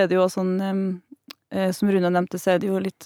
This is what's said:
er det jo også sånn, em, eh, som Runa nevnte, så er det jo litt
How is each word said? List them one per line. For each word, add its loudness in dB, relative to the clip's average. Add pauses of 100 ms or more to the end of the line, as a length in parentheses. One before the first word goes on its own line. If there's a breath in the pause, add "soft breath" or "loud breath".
er 2
det 2
jo 4
også -2
sånn, 0
em, -2 (760)
eh, 0
som 0
Runa 2
nevnte, 0
så 2
er 4
det -4
jo 0
litt -6